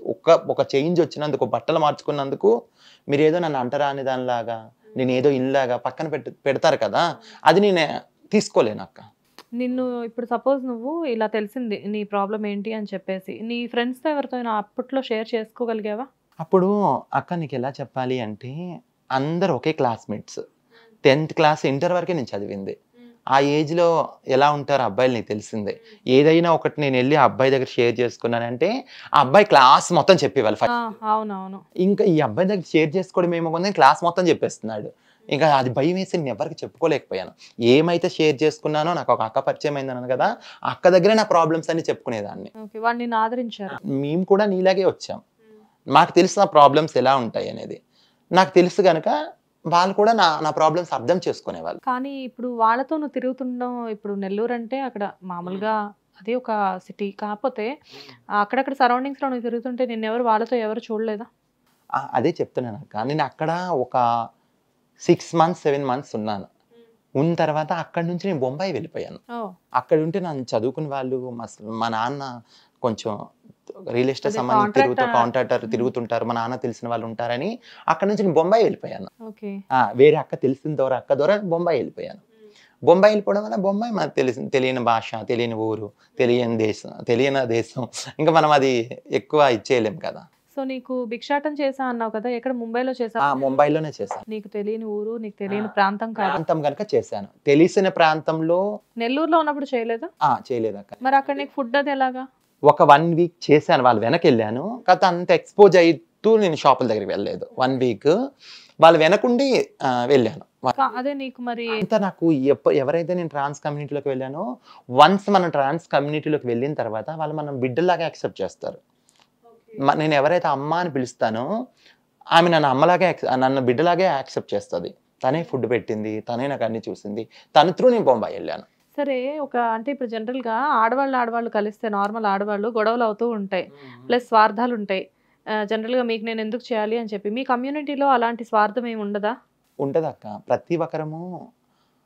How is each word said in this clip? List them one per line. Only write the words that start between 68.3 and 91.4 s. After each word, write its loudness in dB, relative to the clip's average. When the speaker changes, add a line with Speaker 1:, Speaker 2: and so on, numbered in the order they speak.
Speaker 1:
బొంబాయి -4
వెళ్ళిపోయాను. -10
Speaker 2:
ఓ. -10
Speaker 1:
అక్కడ 2
ఉంటే -2
నన్ను -6
చదువుకునే -4
వాళ్ళు, -6
మా -12
స-, -18
మా -4
నాన్న -6
కొంచెం -4
రియల్ 0
ఎస్టేట్ -4
Speaker 2:
అదే -6
Speaker 1:
సంబంధించి 2
Speaker 2:
కాంట్రాక్ట్ 2
Speaker 1:
తిరుగుతూ, 0
కాంట్రాక్టర్ 0
Speaker 2:
మ్మ్. -8
Speaker 1:
తిరుగుతుంటారు, -2
మా -2
నాన్న -4
తెలిసిన -8
వాళ్ళు -4
ఉంటారని -6
అక్కడ 2
నుంచి 0
నేను 2
బొంబాయి 4
వెళ్ళిపోయాను. -6
Speaker 2:
ఓకే. -14
Speaker 1:
ఆ, 2
వేరే 8
అక్క -6
తెలిసిన -4
ద్వారా, 0
అక్క -2
ద్వారా 2
బొంబాయి -2
వెళ్ళిపోయాను. -10
బొంబాయి 6
వెళ్ళిపోవడం -2
వల్ల -8
బొంబాయి -2
మనకు -4
తెలిసిన, -2
తెలియని 0
భాష, 0
తెలియని -4
ఊరు, -6
తెలియని 2
దేశం, -2
తెలియని 2
దేశం, -4
ఇంకా 4
మనం 6
అది 2
ఎక్కువ 2
ఇచ్చేయలేం 0
కదా. -12
Speaker 2:
So -4
నీకు -6
భిక్షాటన -4